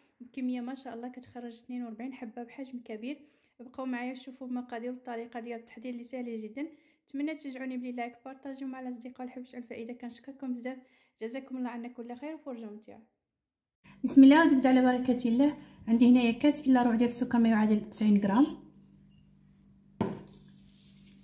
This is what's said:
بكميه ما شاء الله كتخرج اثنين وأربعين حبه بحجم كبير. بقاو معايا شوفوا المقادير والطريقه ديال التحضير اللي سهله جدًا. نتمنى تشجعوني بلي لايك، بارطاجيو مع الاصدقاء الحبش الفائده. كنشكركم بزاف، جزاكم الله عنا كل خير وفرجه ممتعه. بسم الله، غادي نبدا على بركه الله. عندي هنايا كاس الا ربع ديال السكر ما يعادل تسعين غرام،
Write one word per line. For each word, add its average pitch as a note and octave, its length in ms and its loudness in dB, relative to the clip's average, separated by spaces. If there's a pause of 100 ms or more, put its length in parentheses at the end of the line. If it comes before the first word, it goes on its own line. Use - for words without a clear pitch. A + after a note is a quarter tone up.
(200)
بكميه B3+ 400 -6
ما B3+ 140 -10
شاء C4 200 -14
الله A#3+ 140 -12
كتخرج B3 440 -14
اثنين B3 320 -10
وأربعين A#3 280 -10
حبه A#3+ 300 -14
بحجم B3+ 420 -14
كبير. A#3 340 -10 (420)
بقاو B3+ 260 -12
معايا B3 280 -6
شوفوا B3+ 320 -16
المقادير B3 440 -8
والطريقه A#3+ 500 -10
ديال A#3 200 -10
التحضير A#3 320 -14
اللي A#3+ 120 -12
سهله A#3+ 320 -8
جدًا. A3 300 -8 (380)
نتمنى D4 300 -6
تشجعوني C4 420 -10
بلي B3 160 -6
لايك، A#3+ 200 -8 (120)
بارطاجيو C4+ 440 -12
مع C4 120 -12
الاصدقاء B3 460 -12
الحبش B3 280 -16
الفائده. A#3+ 380 -12
كنشكركم B3 600 -12
بزاف، B3+ 260 -10 (440)
جزاكم C4 340 -10
الله B3+ 120 -6
عنا A#3+ 200 -10
كل A#3+ 280 -14
خير D4+ 180 -10
وفرجه B3 320 -12
ممتعه. G#3+ 360 -18 (1040)
بسم C4+ 200 10
الله، D4 180 10
غادي D#4+ 120 4
نبدا C4 140 4
على B3+ 140 6
بركه B3 460 2
الله. C#4 280 2 (320)
عندي A#3 220 6
هنايا A#3+ 220 6
كاس C#4+ 340 2
الا B3+ 160 6
ربع A#3+ 120 2
ديال A#3 140 4
السكر B3 300 0
ما A3+ 100 6
يعادل G#3+ 420 2
تسعين G#3 340 4
غرام، G#3+ 220 6 (2750)